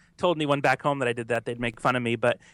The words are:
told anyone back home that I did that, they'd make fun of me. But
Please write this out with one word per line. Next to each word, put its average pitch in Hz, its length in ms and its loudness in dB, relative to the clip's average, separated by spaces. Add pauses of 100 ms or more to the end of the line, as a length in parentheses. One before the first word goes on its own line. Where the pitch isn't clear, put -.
(160)
told 175 200 2
anyone 143 240 0
back 131 220 2
home 143 160 0
that 131 100 0
I 120 40 2
did 117 160 -6
that, 117 160 -2
they'd 120 160 -6
make 120 200 -4
fun 131 140 2
of 123 80 -2
me. 117 140 -2
But 117 220 0 (160)